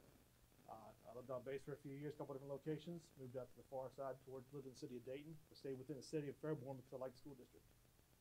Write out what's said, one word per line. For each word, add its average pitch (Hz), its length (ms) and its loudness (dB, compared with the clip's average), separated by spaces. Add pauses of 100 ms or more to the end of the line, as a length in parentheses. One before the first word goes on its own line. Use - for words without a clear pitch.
(640)
Uh, 110 460 -8
I 120 80 -4
lived 123 80 -4
on 127 160 2
base 135 240 2
for 139 80 2
a - 80 -4
few 143 80 -2
years, 147 240 2
couple 143 160 0
different 139 240 0
locations, 156 480 2 (160)
moved 127 160 -2
out 123 160 0
to - 80 -14
the - 80 -12
far 131 240 2
side 135 320 2
towards, 131 320 -4
lived 135 80 0
in 131 80 -4
the 117 80 -8
city 127 160 0
of 120 80 -2
Dayton, 147 320 -2 (160)
but - 80 -12
stayed 135 160 4
within 127 240 0
the - 80 -4
city 147 240 6
of - 80 -4
Fairborn 135 400 4
because 135 160 -4
I 127 80 2
like 131 80 4
the - 80 -10
school 139 160 -6
district. - 320 -14 (540)